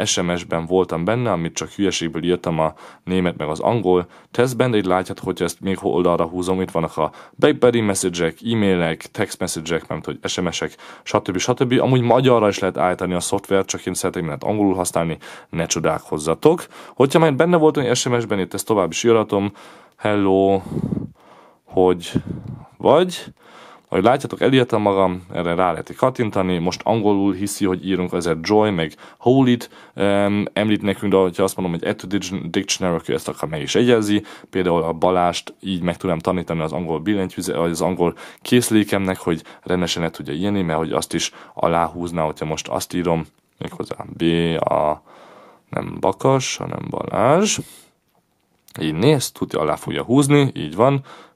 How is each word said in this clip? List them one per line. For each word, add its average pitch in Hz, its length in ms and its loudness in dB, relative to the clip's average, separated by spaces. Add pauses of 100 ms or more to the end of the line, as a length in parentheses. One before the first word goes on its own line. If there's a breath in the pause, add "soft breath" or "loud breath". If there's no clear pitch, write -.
S 104 160 -2
M 87 160 0
S-ben 85 300 -4
voltam 87 380 0
benne, 117 260 0
amit 82 240 -2
csak 80 160 -8
hülyeségből 85 540 -2
írtam 87 340 0
a 78 160 0 (300 loud breath)
német 90 320 0
meg 76 120 -6
az 78 120 -4
angol 90 460 2 (240 loud breath)
tesztben, 127 400 0
de 110 60 2
itt 98 100 2
látjátok, 92 380 -2
hogyha 92 200 -2
ezt - 160 -6
még 95 200 -2
oldalra 87 440 2
húzom, 90 360 -2
itt 92 100 -4
vannak 90 260 -4
a 78 160 -2 (220 loud breath)
BlackBerry 123 460 4
message-ek, 87 560 0 (160)
e-mailek, 90 580 0
text - 280 -6
message-ek, 85 500 -4
nem 80 120 -6
tudom, 76 200 -8
hogy 92 100 -6
S - 100 -4
M 90 100 -2
S-ek, - 260 -6 (260 loud breath)
stb. 92 420 -2
stb. 127 360 0
Amúgy 127 200 4
magyarra 120 480 4
is 98 100 0
lehet 92 180 -2
állítani 90 380 0
a 87 60 -2
szoftvert, 98 460 -2
csak - 200 -8
én 92 80 -2
szeretem 90 260 -4
mindent 76 240 -6
angolul 101 300 2
használni, 85 440 -2 (320 loud breath)
ne 82 160 -4
csodálkozzatok. 80 1000 0 (280 loud breath)
Hogyha 139 240 4
már 160 160 4
benne 170 220 4
voltunk 156 300 4
egy 123 100 2
S - 80 -2
M 123 140 0
S-ben, 110 200 -2
itt 90 160 -4
ezt 98 120 -8
tovább 95 240 2
is - 140 -6
írhatom. 104 480 2 (440 loud breath)
Hello, 98 680 2 (1000 loud breath)
hogy 90 480 0 (640 loud breath)
vagy? 175 480 2 (640 loud breath)
Ahogy 92 180 2
látjátok, 135 340 0
elírtam 120 420 4
magam, 95 500 2
erre 85 220 -2
rá 90 160 2
lehet - 260 -6
kattintani, 101 640 0
most 87 260 -2
angolul 101 480 2
hiszi, 101 320 -4
hogy 92 220 -2
írunk, 90 260 -2
ezért 82 360 -2
Joy, 107 220 4
meg 82 240 -2 (240 loud breath)
Hold 131 300 4
It, 120 220 0 (240 loud breath)
em, 101 580 0
említ 107 300 0
nekünk, 101 300 -2
de 95 60 6
hogyha 92 240 2
azt 95 140 0
mondom, 87 220 -4
hogy 82 100 -4
add 104 80 -2
to - 100 -14
dig-, 92 440 -4
dictionary, 92 480 -2
akkor - 160 -4
ezt - 140 -4
akár 78 220 -6
meg 78 120 -6
is 87 120 -4
jegyezi. 110 480 4 (280 loud breath)
Például 87 320 2
a 82 100 -2
Balást 87 680 0
így 92 220 -4
meg 87 140 -2
tudnám 85 220 -2
tanítani 85 420 -2
az 78 120 -4
angol 80 260 -4
billentyűze-, 92 580 -4
vagy 85 140 0
az 82 100 -4
angol 87 340 0 (280 loud breath)
készülékemnek, 104 760 2
hogy 82 240 -2 (200 loud breath)
rendesen 90 400 -2
le 82 80 -2
tudja 69 220 -10
írni, 98 300 -2
mert 82 160 -2
hogy 80 140 -4
azt - 220 -4
is - 180 -4 (220 loud breath)
aláhúzná, 85 680 0
hogyha 78 220 -4
most 78 240 -6
azt - 240 -6
írom, 85 340 0 (320)
méghozzá - 380 -10 (200)
B, - 60 -6 (360)
A, 76 440 -2 (680 loud breath)
nem - 320 -8
Bakas, 135 560 0
hanem 50 340 -8
Balázs. 151 680 2 (1200 loud breath)
Így 80 140 -2
néz, 131 360 2
tudja, - 300 -6
alá 76 140 0
fogja 76 280 -6
húzni, 139 520 4
így 78 200 -8
van, 135 260 4 (360 loud breath)